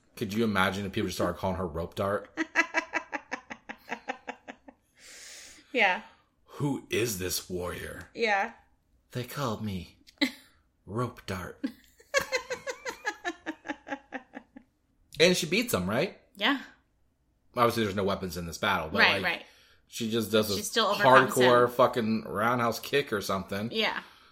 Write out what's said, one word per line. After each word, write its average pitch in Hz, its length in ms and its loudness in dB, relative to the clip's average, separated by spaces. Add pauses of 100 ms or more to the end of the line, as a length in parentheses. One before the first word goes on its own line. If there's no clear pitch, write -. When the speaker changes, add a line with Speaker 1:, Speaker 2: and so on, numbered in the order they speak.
(160)
Speaker 1:
Could 98 160 -4
you 113 120 2
imagine 98 420 2
if 95 60 -8
people 101 160 -2
just 87 100 -6
started 87 200 0
calling 92 180 -2
her 92 100 -4
rope 82 280 -6
dart? 101 400 -2
Speaker 2:
<laughs> - 40 -8 (3250)
Yeah. 208 300 4 (560)
Speaker 1:
"Who 139 320 0
is 104 280 0
this 90 300 -4
warrior?" 87 680 -8
Speaker 2:
Yeah. 226 380 -2 (600)
Speaker 1:
"They 123 120 -6
called 113 400 -4
me 95 320 -8 (920)
rope 117 400 -6
dart." - 380 -8
Speaker 2:
<laughs> - 100 -6 (3500)
Speaker 1:
And 180 160 6
she 180 100 -2
beats 220 260 0
him, 90 160 0
right? 139 300 -2 (180)
Speaker 2:
Yeah. 247 220 2 (960)
Speaker 1:
Obviously, 117 280 4
there's 95 100 -2
no 104 80 0
weapons 92 340 -2
in 87 100 -6
this 80 120 -10
battle, 85 340 0
but, - 60 0
Speaker 2:
Right, 190 160 6
Speaker 1:
like, - 100 -2
Speaker 2:
right. 175 180 -4 (440)
Speaker 1:
she 113 240 -6
just 107 220 -2
does 110 160 4
Speaker 2:
She 101 80 0
Speaker 1:
this 101 100 -4
Speaker 2:
still 226 200 0
overcomes 131 480 6
Speaker 1:
hardcore 123 320 8
Speaker 2:
him. 120 40 2
Speaker 1:
fucking 113 560 2
roundhouse 117 540 0
kick 143 320 -2
or 101 80 0
something. 98 500 -4
Speaker 2:
Yeah. 214 300 -2 (320)